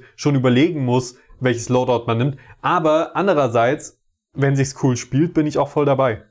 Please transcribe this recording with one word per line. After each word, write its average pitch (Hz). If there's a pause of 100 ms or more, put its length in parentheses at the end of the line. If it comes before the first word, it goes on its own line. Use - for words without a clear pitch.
(140)
schon 147
überlegen 131
muss, - (240)
welches 117
Loadout 123
man 113
nimmt. 139 (260)
Aber 156
andererseits... 139 (360)
Wenn 139
sich's 135
cool 127
spielt, 165
bin 151
ich 143
auch 143
voll 151
dabei. 127